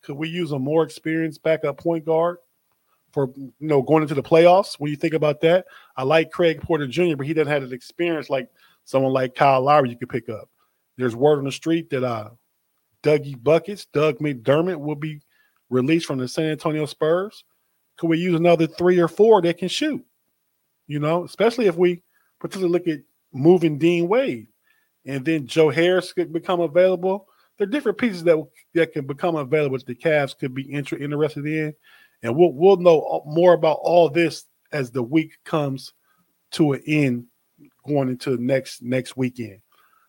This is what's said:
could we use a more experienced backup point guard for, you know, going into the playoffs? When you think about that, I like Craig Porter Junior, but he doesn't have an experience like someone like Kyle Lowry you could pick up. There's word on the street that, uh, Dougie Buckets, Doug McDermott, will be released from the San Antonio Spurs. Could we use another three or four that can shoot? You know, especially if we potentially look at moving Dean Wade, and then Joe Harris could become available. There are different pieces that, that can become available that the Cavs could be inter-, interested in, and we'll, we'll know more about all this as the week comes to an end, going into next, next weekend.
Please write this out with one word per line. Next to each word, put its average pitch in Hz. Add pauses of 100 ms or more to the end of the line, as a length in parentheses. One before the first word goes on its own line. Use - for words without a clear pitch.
could 143
we 160
use 165
a 143
more 151
experienced 160
backup 156
point 165
guard 165 (760)
for, 135
you 139
know, 147
going 156
into 143
the 135
playoffs? 175
When 147
you 147
think 160
about 151
that, 175 (320)
I 127
like 156
Craig 160
Porter 151
Junior, 151
but 139
he 156
doesn't 151
have 143
an 127
experience 160
like 131 (340)
someone 135
like 131
Kyle 139
Lowry 139
you 120
could 123
pick 120
up. 104 (480)
There's 123
word 143
on 139
the 135
street 165
that, 131
uh, 113 (760)
Dougie 143
Buckets, 165
Doug 147
McDermott, 147
will 151
be 151 (480)
released 139
from 139
the 127
San 160
Antonio 156
Spurs. 175 (540)
Could 170
we 165
use 180
another 165
three 180
or 170
four 208
that 170
can 190
shoot? 294 (840)
You 147
know, 160
especially 233
if 165
we 180 (380)
potentially 175
look 175
at 151 (300)
moving 156
Dean 170
Wade, 190 (580)
and 135
then 156
Joe 156
Harris 175
could 160
become 175
available. 185 (300)
There 202
are -
different 240
pieces 185
that, 160 (300)
that 160
can 143
become 160
available 139
that 123
the 123
Cavs 147
could 131
be 135
inter-, 143
interested 147
in, 156 (480)
and 117
we'll, 165
we'll 185
know 165
more 170
about 156
all 165
this 156 (260)
as 135
the 123
week 151
comes 139 (580)
to 151
an 127
end, 135 (640)
going 139
into 127
next, 131
next 123
weekend. 120 (500)